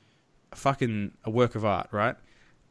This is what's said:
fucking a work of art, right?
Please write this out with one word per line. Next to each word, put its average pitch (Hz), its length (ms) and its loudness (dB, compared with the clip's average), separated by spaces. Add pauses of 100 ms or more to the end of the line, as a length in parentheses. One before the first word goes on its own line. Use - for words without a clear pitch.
(520)
fucking 117 600 -2 (120)
a 113 60 -6
work 117 240 4
of 107 100 -4
art, 98 280 0
right? 110 240 0 (540)